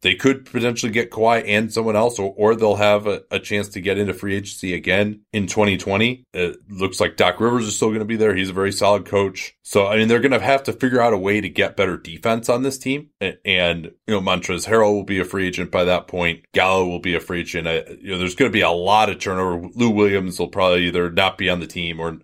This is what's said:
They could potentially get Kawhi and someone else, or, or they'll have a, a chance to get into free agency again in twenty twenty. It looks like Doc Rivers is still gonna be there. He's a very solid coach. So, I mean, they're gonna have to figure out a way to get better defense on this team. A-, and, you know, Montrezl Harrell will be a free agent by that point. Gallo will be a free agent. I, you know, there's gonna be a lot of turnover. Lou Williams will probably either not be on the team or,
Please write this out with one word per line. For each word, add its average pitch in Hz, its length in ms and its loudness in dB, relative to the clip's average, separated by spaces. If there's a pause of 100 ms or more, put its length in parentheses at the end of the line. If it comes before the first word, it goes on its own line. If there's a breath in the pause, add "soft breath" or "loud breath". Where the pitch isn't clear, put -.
They 185 140 2
could 135 300 0
potentially 120 440 -2
get 113 220 -2
Kawhi 113 340 2
and 107 260 0
someone 113 220 -2
else, 107 240 2
or, 98 180 -4
or 110 200 4
they'll 107 180 2
have 104 320 2
a, 98 240 -4
a 101 80 -2
chance 101 300 -4
to - 120 -12
get 95 180 -2
into 98 160 -2
free 98 200 -6
agency 98 400 -6
again 98 460 0 (120)
in 101 140 -2
twenty 101 300 2
twenty. 113 560 0
It 87 240 -2 (120)
looks 95 320 -4
like 87 160 0
Doc 90 220 4
Rivers 117 300 2
is 101 80 -6
still 113 160 0
gonna 107 120 -2
be 113 120 -4
there. 107 180 4
He's 95 160 -2
a 90 40 -10
very 98 180 0
solid 98 340 2
coach. 98 560 -2
So, 101 240 2
I 104 100 0
mean, 110 120 4
they're 117 100 4
gonna 123 220 2
have 135 240 2
to 117 80 -2
figure 127 280 0
out 117 120 4
a 101 60 2
way 101 220 0
to 95 80 -4
get 95 280 -2
better 92 220 0
defense 113 500 -4
on 123 160 0
this 135 140 -4
team. 139 320 -6 (100)
A-, 95 240 -4
and, 87 480 0 (160)
you 110 60 0
know, 98 60 0
Montrezl 92 460 -4
Harrell 107 280 4
will 101 100 -2
be 95 160 -2
a 87 40 -2
free 95 220 -4
agent 87 240 -6
by 92 140 0
that 90 240 0
point. 85 440 -4
Gallo 95 340 2
will 87 120 -6
be 87 160 -2
a 82 60 -2
free 90 200 -6
agent. 82 280 -6
I, 80 160 -2 (160)
you 95 120 -10
know, 92 60 -4
there's 90 160 -4
gonna 127 160 2
be 98 120 2
a 87 260 0
lot 107 220 6
of 90 80 -6
turnover. 92 560 -4
Lou 120 160 2
Williams 98 480 0
will 87 100 -2
probably 90 380 2
either 87 240 0
not 92 260 0
be 92 140 0
on 90 100 -2
the 82 60 -8
team 85 340 -8
or, 82 240 -6